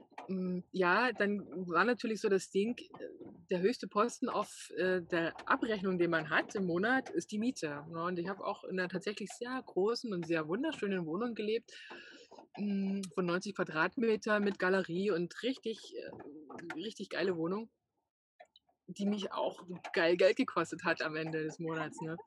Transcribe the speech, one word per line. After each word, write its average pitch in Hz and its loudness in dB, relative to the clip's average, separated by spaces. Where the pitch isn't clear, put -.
hm, 185 -2
ja, 190 6
dann 202 0
war 175 6
natürlich 220 0
so 214 2
das 190 2
Ding, 220 2
äh, - -12
der 180 2
höchste 202 2
Posten 233 0
auf, - -4
äh, 185 2
der 170 0
Abrechnung, 202 2
den 170 4
man 160 2
hat - 2
im 196 0
Monat, 208 2
ist - -4
die 208 -2
Miete, 151 -2
ne? 165 -4
Und 180 -2
ich 170 -2
hab 196 -6
auch - -4
in 185 -6
'ner 185 0
tatsächlich 190 -4
sehr 254 -6
großen 220 0
und 175 -2
sehr 160 0
wunderschönen 202 -2
Wohnung 208 -2
gelebt, 220 -2
hm, 196 0
von 185 0
neunzig 185 0
Quadratmeter 208 2
mit 202 0
Galerie 185 2
und 170 -2
richtig, 226 -4
äh, - -10
richtig 202 -8
geile 175 2
Wohnung, 190 -2
die 196 -4
mich 202 0
auch - -2
geil 175 6
Geld 190 6
gekostet 170 0
hat 170 2
am 156 -2
Ende 160 -2
des 156 -4
Monats, 160 -4
ne? 160 -4